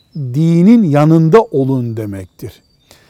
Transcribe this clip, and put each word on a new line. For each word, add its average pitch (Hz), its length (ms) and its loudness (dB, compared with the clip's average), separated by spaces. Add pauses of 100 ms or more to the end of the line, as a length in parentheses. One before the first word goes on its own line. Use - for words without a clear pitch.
(160)
dinin 165 680 2
yanında 160 580 2
olun 131 560 -4
demektir. 101 680 -14 (460)